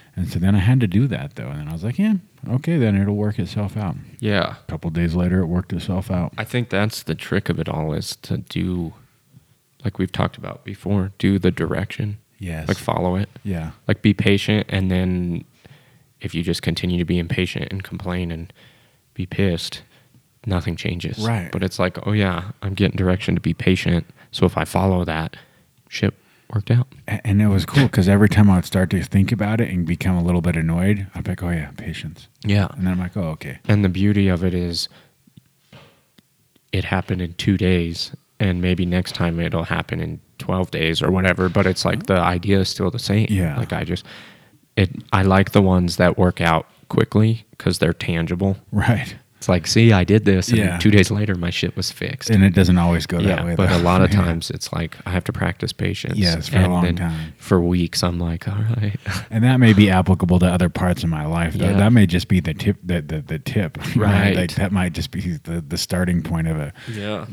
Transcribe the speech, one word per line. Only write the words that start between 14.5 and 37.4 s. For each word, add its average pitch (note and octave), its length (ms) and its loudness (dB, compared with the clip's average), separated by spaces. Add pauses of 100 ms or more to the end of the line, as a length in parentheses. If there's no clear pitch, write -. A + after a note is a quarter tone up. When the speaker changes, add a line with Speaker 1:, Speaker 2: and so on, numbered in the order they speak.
Speaker 2:
and F#2 200 -2
then F2+ 540 -2 (800)
if - 120 -8
you E2 100 -4
just E2+ 180 -4
continue F2 360 -2
to F2 80 0
be F2 140 0
impatient - 520 -4
and F#2+ 120 -8
complain F2+ 480 -8
and E2 200 -10 (640)
be F#2+ 100 -8
pissed, - 560 -4 (640)
nothing F2+ 320 -2
changes. E2+ 420 -6
Speaker 1:
Right. G#2+ 320 -4
Speaker 2:
But F2+ 120 -6
it's F#2 160 -4
like, F2+ 180 -2 (100)
"Oh, G#2 60 0
yeah, F#2+ 380 0 (100)
I'm G2 120 -6
getting F#2+ 220 2
direction F#2 400 0
to F2 60 -2
be E2 120 -2
patient. - 520 0 (260)
So - 140 0
if F2 120 -2
I D#2+ 80 -2
follow F2+ 400 0
that, D#2+ 300 -6 (540)
shit - 240 -2 (400)
worked G#2+ 180 -4
out." A#2+ 160 2 (200)
Speaker 1:
A-, - 180 -6
and G2+ 160 2
it G#2+ 60 2
was F#2+ 180 2
cool, C#3 220 2
'cause F#2+ 220 2
every G2+ 200 6
time G#2 200 6
I F#2+ 60 6
would F2 100 2
start F#2 260 -2
to F#2 100 0
think G2 300 0
about G#2+ 300 -2
it - 100 -2
and F2 140 -2
become F2 320 -2
a E2+ 60 0
little F2 180 0
bit E2 160 0
annoyed, F#2 580 0
I'd E2 80 -8
be F2+ 80 -6
like, F2 120 -8
"Oh, F2 60 -4
yeah, D#2 280 -4
patience." - 500 -12 (160)
Speaker 2:
Yeah. G2+ 320 2
Speaker 1:
And F#2 100 -4
then F#2 80 0
I'm F2+ 60 -2
like, F2+ 160 -6
"Oh, F2 140 -4
okay." D2 380 -12
Speaker 2:
And G#2 180 2
the F#2 40 2
beauty G2 380 2
of F2+ 160 0
it F2+ 100 0
is F2 360 -4 (1800)
it F#2 140 -2
happened F#2 360 -4
in F2 140 -8
two G2 220 0